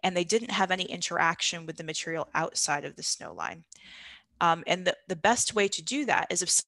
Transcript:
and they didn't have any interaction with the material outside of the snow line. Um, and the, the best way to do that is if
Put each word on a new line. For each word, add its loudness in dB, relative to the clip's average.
and 2
they 4
didn't 0
have 4
any 0
interaction 0
with -10
the -10
material -4
outside 0
of -12
the -10
snow -4
line. -8
Um, 4
and 0
the, 2
the -4
best 2
way 4
to -6
do -4
that 2
is -2
if 2